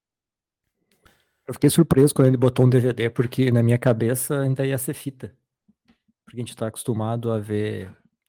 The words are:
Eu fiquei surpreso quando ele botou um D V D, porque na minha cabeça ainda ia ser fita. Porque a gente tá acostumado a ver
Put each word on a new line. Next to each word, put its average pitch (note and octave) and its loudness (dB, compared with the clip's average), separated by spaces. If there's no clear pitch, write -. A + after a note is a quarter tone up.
Eu B2 -12
fiquei D3 2
surpreso D3 4
quando C3+ 4
ele C3 4
botou B2+ 2
um B2+ 6
D B2+ 4
V B2 2
D, A2+ -4
porque B2+ -2
na A#2 2
minha A#2 2
cabeça B2 -2
ainda C3+ -2
ia C3+ -4
ser D3 -8
fita. C3+ -14
Porque - -20
a A#2+ -10
gente - -14
tá A2+ -6
acostumado A2+ -6
a A2 -2
ver G#2 -8